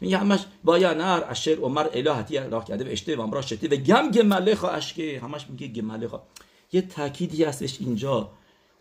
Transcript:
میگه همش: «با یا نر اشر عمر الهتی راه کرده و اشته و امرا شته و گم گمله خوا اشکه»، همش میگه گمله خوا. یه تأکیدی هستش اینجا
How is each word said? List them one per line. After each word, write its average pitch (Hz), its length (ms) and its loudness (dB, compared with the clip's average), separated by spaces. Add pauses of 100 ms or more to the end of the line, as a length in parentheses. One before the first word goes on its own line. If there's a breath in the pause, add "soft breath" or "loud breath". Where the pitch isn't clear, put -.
میگه 185 160 2
همش: 196 280 2 (180)
«با 165 140 6
یا 180 160 4
نر 170 360 0
اشر 151 260 0
عمر 147 380 0
الهتی 135 440 0
راه 113 280 -4
کرده 107 180 -6
و 135 40 -6
اشته 147 280 -4
و 120 60 -4
امرا 110 200 -4
شته 127 260 -6
و 143 80 2
گم 220 360 4
گمله 202 440 4
خوا 185 140 -2
اشکه»، 156 500 -6
همش 143 300 -12
میگه 139 180 -12
گمله 110 400 -6
خوا. 110 160 -12 (480 loud breath)
یه 180 100 4
تأکیدی 160 640 -4
هستش 139 380 -4
اینجا 123 500 -2 (500 soft breath)